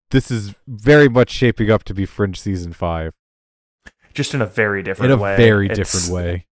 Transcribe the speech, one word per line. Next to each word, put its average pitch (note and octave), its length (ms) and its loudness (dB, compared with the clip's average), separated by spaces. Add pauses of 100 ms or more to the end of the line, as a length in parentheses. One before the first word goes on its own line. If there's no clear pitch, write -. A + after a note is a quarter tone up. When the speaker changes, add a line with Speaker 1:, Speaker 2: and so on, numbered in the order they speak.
(120)
Speaker 1:
This C3 180 0
is G2+ 240 -8 (140)
very C#3 400 4
much A#2+ 220 2
shaping A2+ 420 0
up G#2+ 120 2
to G2+ 100 -8
be F#2+ 120 -4
Fringe F#2+ 340 -4
season F2 320 -6
five. E2 420 -6 (1000)
Speaker 2:
Just - 180 -6
in C#3 80 -2
a G#2+ 60 -2
very G2+ 340 -2
different F#2+ 320 -2
Speaker 1:
In C3 60 4
a G2+ 40 -2
Speaker 2:
way. - 140 -2
Speaker 1:
very G#2+ 320 4
Speaker 2:
It's G2 80 -4
Speaker 1:
different F2+ 380 -2
way. F2+ 400 -6